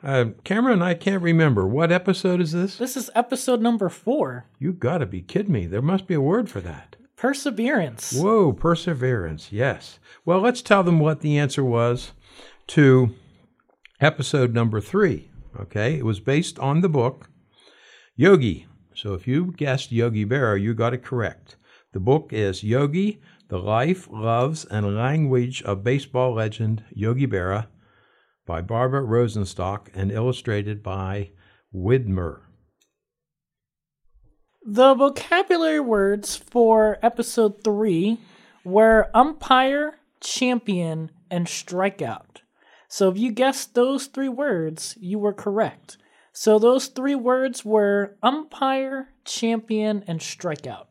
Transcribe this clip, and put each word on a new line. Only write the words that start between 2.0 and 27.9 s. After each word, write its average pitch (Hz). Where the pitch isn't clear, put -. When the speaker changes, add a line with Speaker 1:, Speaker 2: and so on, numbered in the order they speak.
Speaker 1:
is 160
this? 180
Speaker 2:
This 254
is -
episode 247
number 226
four. 165
Speaker 1:
You 165
gotta 131
be 92
kidding 202
me. 98
There 95
must 185
be 175
a 147
word 190
for 101
that. 82
Speaker 2:
Perseverance. 233
Speaker 1:
Whoa, 180
perseverance, 127
yes. 110
Well, 175
let's 247
tell 196
them 170
what 151
the 147
answer 143
was 120
to 131
episode 135
number 110
three, 180
okay? 110
It 123
was 110
based -
on 143
the 185
book 131
Yogi. 131
So 101
if 90
you 170
guessed 131
Yogi 113
Berra, 110
you 110
got 117
it 123
correct. -
The 101
book 135
is 104
Yogi, 147
The 92
Life, 120
Loves, 117
and 104
Language 127
of 98
Baseball 127
Legend 110
Yogi 123
Berra 98